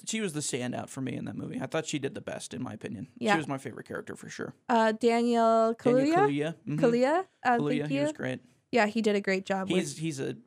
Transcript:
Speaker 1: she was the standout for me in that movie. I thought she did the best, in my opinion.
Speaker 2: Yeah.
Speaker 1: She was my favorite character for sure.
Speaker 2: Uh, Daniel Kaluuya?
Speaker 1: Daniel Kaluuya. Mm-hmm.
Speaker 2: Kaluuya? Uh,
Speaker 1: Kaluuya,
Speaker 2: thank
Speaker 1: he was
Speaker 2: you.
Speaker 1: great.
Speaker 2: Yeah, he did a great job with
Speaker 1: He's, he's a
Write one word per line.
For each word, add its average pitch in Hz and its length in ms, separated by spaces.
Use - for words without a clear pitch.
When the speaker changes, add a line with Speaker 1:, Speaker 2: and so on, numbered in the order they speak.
Speaker 1:
she 220 160
was 190 120
the 147 80
standout 120 480
for - 120
me 131 140
in - 120
that - 100
movie. - 240
I 135 60
thought 160 200
she 156 140
did 135 160
the - 40
best, - 340
in - 80
my - 100
opinion. - 340
Speaker 2:
Yeah. 214 160
Speaker 1:
She 175 40
was 151 100
my 135 100
favorite - 280
character - 300
for - 120
sure. - 260
Speaker 2:
Uh, 220 240
Daniel 226 840
Kaluuya? 269 360
Speaker 1:
Daniel - 20
Kaluuya. 311 380
Mm-hmm. 147 180
Speaker 2:
Kaluuya? 254 400
Uh, 247 140
Speaker 1:
Kaluuya, 294 220
Speaker 2:
thank 294 100
Speaker 1:
he 277 100
was 294 100
Speaker 2:
you. 302 40
Speaker 1:
great. 131 260
Speaker 2:
Yeah, 214 140
he 214 160
did 208 120
a 202 60
great 190 260
job 190 240
with 180 80
Speaker 1:
He's, 147 200
he's 156 220
a 135 160